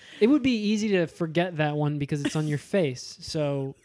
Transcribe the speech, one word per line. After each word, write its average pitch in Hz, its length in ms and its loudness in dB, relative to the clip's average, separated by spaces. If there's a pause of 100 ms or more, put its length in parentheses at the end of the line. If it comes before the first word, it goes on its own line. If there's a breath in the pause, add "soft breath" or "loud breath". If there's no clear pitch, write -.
(200 loud breath)
It 208 60 6
would 285 160 6
be 262 80 2 (200)
easy 214 180 2
to 185 180 2
forget 170 520 -2
that 151 180 0
one 147 240 0
because 143 240 -2
it's - 100 -2
on 156 140 0
your 147 100 -2
face, 143 600 -2
so 143 640 -4